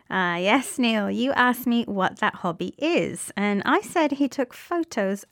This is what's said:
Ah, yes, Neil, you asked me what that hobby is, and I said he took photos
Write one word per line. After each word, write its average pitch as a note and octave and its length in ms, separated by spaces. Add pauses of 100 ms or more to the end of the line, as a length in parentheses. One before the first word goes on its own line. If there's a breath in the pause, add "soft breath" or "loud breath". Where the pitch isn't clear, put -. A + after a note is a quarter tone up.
(100)
Ah, F3+ 260
yes, G#3+ 420
Neil, A3+ 320
you A#3 220
asked B3 340
me A#3 180
what F#3+ 340
that - 180
hobby F3+ 400
is, C4+ 580
and G3+ 300
I D4+ 160
said D4+ 320
he C#4 160
took C4 240
photos G#3 800